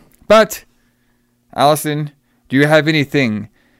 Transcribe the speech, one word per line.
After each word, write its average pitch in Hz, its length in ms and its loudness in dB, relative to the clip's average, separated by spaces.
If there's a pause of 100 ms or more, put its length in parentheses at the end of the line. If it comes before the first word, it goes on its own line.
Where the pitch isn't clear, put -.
(280)
But, 214 360 2 (880)
Allison, 147 560 -2 (380)
do 131 80 -2
you 143 100 2
have 151 220 2
anything 135 600 -2 (320)